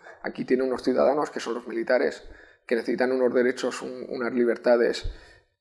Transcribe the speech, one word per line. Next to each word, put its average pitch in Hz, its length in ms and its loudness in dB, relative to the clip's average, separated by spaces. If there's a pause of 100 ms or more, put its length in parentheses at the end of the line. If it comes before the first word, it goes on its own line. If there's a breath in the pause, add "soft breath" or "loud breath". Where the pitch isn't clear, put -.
(240 loud breath)
Aquí - 220 -8
tiene 127 180 2
unos 127 200 -4
ciudadanos 143 460 2
que - 120 -8
son 117 140 -6
los 120 120 -10
militares, 117 560 0 (420 loud breath)
que 120 100 0
necesitan 123 360 0
unos 127 220 2
derechos, 123 480 0
un-, 127 280 -10
unas 120 240 -4
libertades 120 800 2 (500 loud breath)